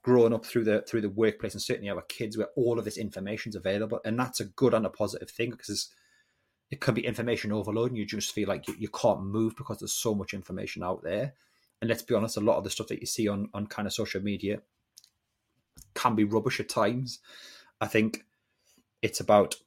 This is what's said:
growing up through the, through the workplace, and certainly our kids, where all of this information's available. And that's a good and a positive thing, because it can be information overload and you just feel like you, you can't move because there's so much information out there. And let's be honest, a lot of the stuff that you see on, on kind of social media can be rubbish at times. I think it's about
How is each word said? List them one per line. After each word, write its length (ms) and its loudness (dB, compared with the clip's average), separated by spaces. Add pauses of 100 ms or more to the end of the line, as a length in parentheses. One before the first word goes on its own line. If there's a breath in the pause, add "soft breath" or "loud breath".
growing 300 8
up 120 -2
through 180 0
the, 200 2
through 180 -2
the 80 0
workplace, 420 0
and 100 -8
certainly 280 -4
our 140 -4
kids, 340 -8
where 180 0
all 240 2
of 60 -2
this 100 -6
information's 640 -6
available. 480 -2
And 120 -2
that's 220 -2
a 60 -4
good 280 4
and 120 4
a 40 0
positive 400 -4
thing, 220 -4
because 380 -6 (800)
it 100 -10
can 140 2
be 120 -2
information 460 -2
overload 400 0
and 60 -6
you 80 -2
just 260 -4
feel 160 -2
like 180 -2
you, 140 -6
you 80 -6
can't 340 2
move 360 0
because 220 -8
there's 120 -6
so 240 0
much 180 -4
information 500 -8
out 200 -2
there. 300 -2 (480)
And 80 0
let's 120 0
be 140 0
honest, 220 0
a 20 -2
lot 180 4
of 60 -2
the 60 -4
stuff 180 -4
that 140 -6
you 60 -8
see 200 0
on, 260 0
on 140 -4
kind 180 -6
of 80 -4
social 280 -2
media 400 -2 (1300)
can 200 2
be 80 6
rubbish 380 0
at 80 -6
times. 500 0 (640 loud breath)
I 60 -2
think 360 2 (800)
it's 180 0
about 360 6 (120)